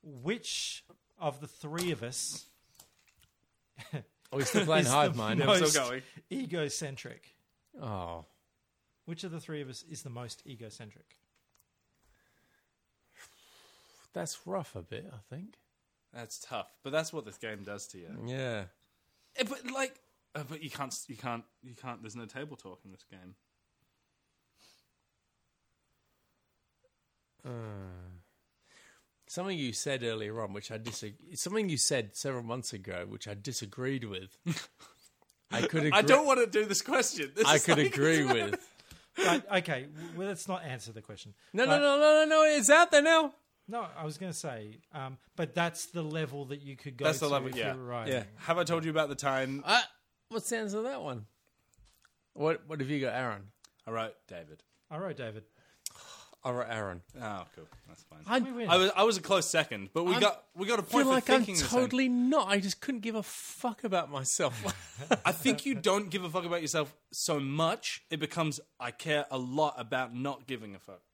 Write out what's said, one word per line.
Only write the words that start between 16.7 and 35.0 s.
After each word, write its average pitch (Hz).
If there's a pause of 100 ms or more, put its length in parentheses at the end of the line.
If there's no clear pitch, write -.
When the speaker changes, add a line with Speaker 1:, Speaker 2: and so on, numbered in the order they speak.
Speaker 3:
but 135
that's 160
what 151
this 101
game 107
does 101
to -
you. 85 (180)
Speaker 2:
Yeah. 123 (720)
Speaker 3:
Eh, -
but, 262
like, 262 (380)
uh, 151
but 156
you 147
can't, 135 (140)
you 123
can't, 117 (180)
you 123
can't. 123
There's 113
no 117
table 135
talk 92
in 98
this 92
game. 92 (4000)
Speaker 2:
Uh, 127 (1800)
something 185
you 127
said 135
earlier 110
on, 101
which 104
I 110
disag-, 110
something 202
you 151
said 117
several 127
months 117
ago, 92
which 104
I 104
disagreed 123
with. 95 (100)
Speaker 3:
<laughs> - (840)